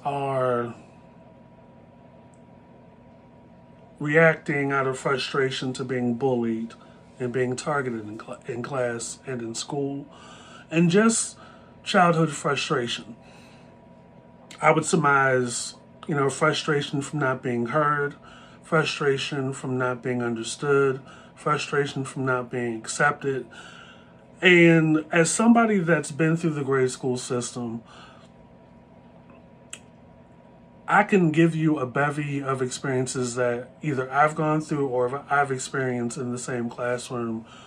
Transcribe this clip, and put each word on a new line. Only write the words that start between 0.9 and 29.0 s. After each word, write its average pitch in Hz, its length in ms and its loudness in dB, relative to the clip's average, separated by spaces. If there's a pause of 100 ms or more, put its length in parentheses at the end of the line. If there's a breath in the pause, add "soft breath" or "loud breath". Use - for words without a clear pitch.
reacting 151 720 2
out 135 160 0
of 131 100 -2
frustration 131 760 -2
to 135 100 -6
being 123 320 -2
bullied 117 580 -2 (460 loud breath)
and 123 140 -4
being 127 220 0
targeted 123 520 -4
in 107 100 -12
cl-, - 300 -14
in 120 160 -8
class 123 640 -6
and 123 140 -8
in 113 120 -8
school, 139 540 -6 (640 loud breath)
and 170 180 4
just 220 480 2 (460 loud breath)
childhood 165 480 4
frustration. 131 840 -4 (1500 loud breath)
I 156 100 6
would 156 140 2
surmise, 135 920 2 (320)
you 160 80 -4
know, 139 140 2
frustration 143 720 -2
from 151 180 -6
not 131 240 -2
being 120 240 -2
heard, 147 480 0 (480 loud breath)
frustration 139 920 0
from 127 240 -4
not 127 240 -2
being 123 220 -2
understood, 135 800 0 (340 loud breath)
frustration 143 680 -2
from 131 220 -8
not 123 240 -2
being 120 260 -4
accepted. 135 680 -2 (960 loud breath)
And 165 720 6
as 165 180 4
somebody 226 500 4
that's 160 320 0
been 160 260 0
through 165 140 -2
the 147 120 -4
grade 131 280 2
school 127 260 -4
system, 120 640 -6 (3000 loud breath)